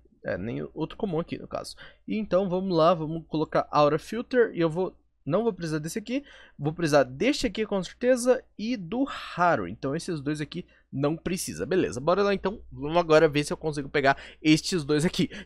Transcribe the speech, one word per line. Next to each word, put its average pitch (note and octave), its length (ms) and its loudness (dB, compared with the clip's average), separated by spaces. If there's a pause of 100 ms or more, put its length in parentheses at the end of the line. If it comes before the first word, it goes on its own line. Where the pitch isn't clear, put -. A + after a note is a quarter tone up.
(240)
É, G2+ 140 -6
nem C3 360 -8
outro D#3 240 -8
comum F3 220 -4
aqui, - 180 -8
no - 100 -14
caso. - 280 -10 (320)
E G3+ 100 -4
então, G3 320 0
vamos F#3 260 -2
lá, D#3+ 180 6
vamos D#3+ 340 -6
colocar D#3 440 -2
Aura D3 260 4
Filter. A3 560 0
E E3+ 60 -6
eu E3 100 2
vou... F3 260 -4 (300)
Não F3+ 180 0
vou A3+ 100 0
precisar D#3+ 260 -4
desse E3+ 180 -8
aqui. A#3 260 -4 (340)
Vou D3 160 -2
precisar D3 300 4
deste F3 440 0
aqui, A3 180 -4
com G3+ 180 -2
certeza. B3 600 2 (140)
E A3+ 180 -4
do G#3 280 -4
raro. D#3+ 640 0
Então, C3 280 -4
esses D#3+ 260 -6
dois D3+ 200 -4
aqui D#3+ 240 -10 (260)
não D3 240 0
precisa. A2+ 500 -6
Beleza, B2+ 340 0
bora F3 220 2
lá, G3+ 120 2
então. F#3+ 280 -4 (100)
Vamos C#3+ 260 -2
agora D#3+ 300 6
ver D3 160 2
se D#3+ 100 -4
eu - 40 -8
consigo C#3+ 320 -6
pegar C3+ 280 2 (240)
estes D#3 420 4
dois D3 220 2
aqui. - 240 0 (160)